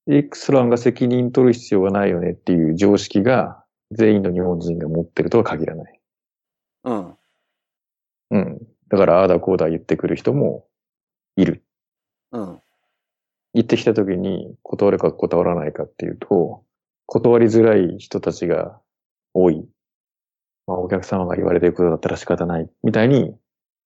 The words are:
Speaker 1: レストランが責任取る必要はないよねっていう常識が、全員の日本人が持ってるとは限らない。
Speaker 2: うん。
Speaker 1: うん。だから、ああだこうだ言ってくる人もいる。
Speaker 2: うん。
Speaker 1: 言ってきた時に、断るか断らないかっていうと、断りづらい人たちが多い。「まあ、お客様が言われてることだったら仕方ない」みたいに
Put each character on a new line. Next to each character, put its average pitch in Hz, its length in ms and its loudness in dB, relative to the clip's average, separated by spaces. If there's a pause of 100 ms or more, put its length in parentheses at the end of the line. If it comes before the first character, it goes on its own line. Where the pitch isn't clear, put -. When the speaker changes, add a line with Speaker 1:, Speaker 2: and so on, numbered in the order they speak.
Speaker 1:
レ 143 260 2
ス - 160 -10
ト 151 40 2
ラ 131 100 6
ン 120 60 2
が 120 80 2
責 120 320 0
任 123 240 0
取 127 160 4
る 120 60 6
必 117 200 -4
要 95 80 2
は 98 80 2
な 101 160 0
い 98 40 0
よ 87 100 -2
ね 87 120 -2
っ - 20 -12
て - 180 -4
い 80 180 2
う 80 40 -2
常 101 240 4
識 - 240 -2
が、 117 420 0 (260)
全 107 260 4
員 98 60 0
の 92 100 -2
日 90 80 -2
本 90 200 -2
人 85 180 -4
が 78 100 -6
持 82 140 -2
っ - 20 -10
て - 180 -4
る - 80 -4
と 117 80 4
は 110 60 4
限 78 220 -6
ら 80 100 -6
な 80 120 -16
い。 - 120 -20 (840)
Speaker 2:
う 123 80 -6
ん。 92 220 -8 (1160)
Speaker 1:
う 107 80 -2
ん。 - 200 -6 (300)
だ 101 100 2
か 95 80 4
ら、 85 140 4
あ - 40 4
あ 95 40 4
だ 87 120 2
こ 95 120 -2
う 92 40 2
だ 82 140 0
言 82 80 -4
っ - 20 -14
て - 160 -4
く - 120 -4
る 82 80 -2
人 - 180 -2
も 107 320 -4 (720)
い 95 80 2
る。 - 180 -2 (720)
Speaker 2:
う 117 80 -8
ん。 87 200 -12 (920)
Speaker 1:
言 117 80 4
っ 117 40 -12
て 120 100 2
き - 80 -6
た 113 100 2
時 98 220 0
に、 95 460 -6
断 - 300 0
る 95 60 2
か 82 140 0
断 87 320 0
ら 87 100 0
な 80 120 -4
い 76 60 -6
か 80 120 -10
っ - 20 -10
て - 180 -14
い 85 60 -6
う 82 60 -10
と、 - 480 -2 (420)
断 117 320 2
り 117 80 6
づ 113 160 4
ら 110 140 6
い 92 220 0
人 - 220 -10
た 87 120 -4
ち 90 140 -8
が 82 320 -4 (540)
多 90 180 4
い。 76 160 -2 (1000)
「ま 95 80 -6
あ、 90 40 -4
お 90 100 -6
客 92 160 -4
様 92 220 -4
が 87 100 -4
言 92 80 -2
わ 87 80 0
れ 87 80 2
て 90 60 2
る 85 60 2
こ 90 100 -4
と 87 80 2
だ 80 60 0
っ 80 40 -10
た - 80 -4
ら 87 80 -4
仕 - 100 -14
方 87 200 -2
な 85 140 -4
い」 80 80 -8 (140)
み 113 100 0
た 110 120 2
い 123 40 2
に 127 280 0 (500)